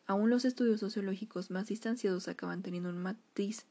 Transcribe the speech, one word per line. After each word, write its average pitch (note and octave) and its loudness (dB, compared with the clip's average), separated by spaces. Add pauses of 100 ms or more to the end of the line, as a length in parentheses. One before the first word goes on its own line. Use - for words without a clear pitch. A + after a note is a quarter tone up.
aún G3+ 4
los B3 4
estudios A#3+ 4
sociológicos G3 -4
más F#3+ -4
distanciados G#3 0
acaban F3+ -4
teniendo F3+ -4
un F3 -4
matiz G3+ -4